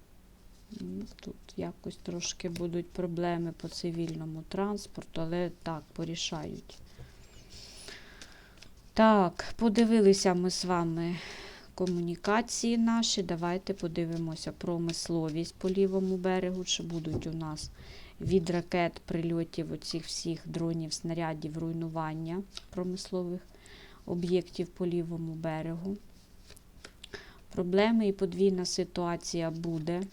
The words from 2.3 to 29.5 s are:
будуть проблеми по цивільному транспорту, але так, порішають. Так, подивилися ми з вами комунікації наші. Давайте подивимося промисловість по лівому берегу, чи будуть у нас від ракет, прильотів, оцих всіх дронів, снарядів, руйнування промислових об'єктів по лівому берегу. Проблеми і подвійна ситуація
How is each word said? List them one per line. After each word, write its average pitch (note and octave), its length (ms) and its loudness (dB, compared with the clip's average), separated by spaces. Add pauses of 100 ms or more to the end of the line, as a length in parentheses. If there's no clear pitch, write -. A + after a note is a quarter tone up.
будуть E3+ 420 -4
проблеми E3+ 640 -2
по - 160 -10
цивільному D#3+ 800 -4
транспорту, G3 720 -4
але E3+ 300 0 (120)
так, D#3+ 200 -4 (100)
порішають. - 840 -6 (2250)
Так, G#3 600 8
подивилися G#3+ 800 8
ми F3+ 160 2
з - 140 -2
вами E3+ 520 2 (580)
комунікації F#3 1040 0
наші. A3+ 440 4
Давайте F3 520 0
подивимося E3 800 -2
промисловість E3 1000 -2
по F#3+ 160 -2
лівому F#3+ 460 4
берегу, F#3 480 0
чи - 180 -2
будуть E3 440 -4
у D#3+ 60 -4
нас D#3 380 -6 (500)
від E3+ 300 6
ракет, F3 420 2
прильотів, E3 800 -2
оцих D#3+ 340 -6
всіх - 420 -4
дронів, E3 440 -2
снарядів, D#3+ 640 -4
руйнування E3 840 -2 (280)
промислових F3+ 680 -4 (680)
об'єктів F3 600 0
по - 180 -4
лівому E3 480 -2
берегу. E3 600 -4 (1500)
Проблеми G3+ 580 4
і G3 40 4
подвійна F#3+ 520 4
ситуація E3+ 840 -2